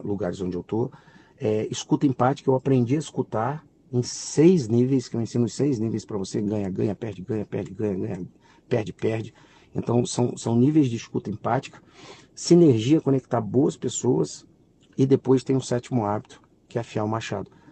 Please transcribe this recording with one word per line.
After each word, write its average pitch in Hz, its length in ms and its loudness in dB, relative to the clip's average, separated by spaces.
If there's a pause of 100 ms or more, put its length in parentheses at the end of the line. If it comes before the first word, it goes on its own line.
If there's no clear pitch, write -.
lugares 95 380 -6
onde 90 160 -6
eu 87 60 -8
tô. 117 280 -4 (480)
É, 107 320 -2
escuta - 340 -2
empática, 131 440 0
eu 131 60 4
aprendi 127 400 2
a 160 40 -2
escutar 135 640 -6 (260)
em 123 120 0
seis 156 640 2
níveis, 123 400 2
que - 80 -8
eu 117 60 0
ensino 120 240 0
os 104 80 -6
seis 135 260 -2
níveis 110 240 -4
pra 110 140 -8
você: 95 240 -4
ganha, 104 280 -2
ganha, 107 260 -2
perde, 98 260 -10
ganha, 107 240 -4
perde, 95 280 -8
ganha, 104 220 -4
ganha, 95 320 -8 (400)
perde, 113 240 -2
perde. 110 420 -4 (400)
Então, 120 320 0
são, - 300 -2
são 117 220 -2
níveis 143 320 4
de 117 60 -4
escuta - 340 -8
empática. 110 520 -4 (520)
Sinergia, 151 680 6
conectar 135 400 0
boas 113 380 0
pessoas. - 680 -2 (520)
E 131 80 4
depois 131 380 4
tem 135 120 0
o 131 60 0
sétimo 120 440 -2
hábito, 104 360 -4 (260)
que - 100 -8
é 117 40 -2
afiar 110 240 -4
o 107 40 -2
machado. 110 400 -6 (220)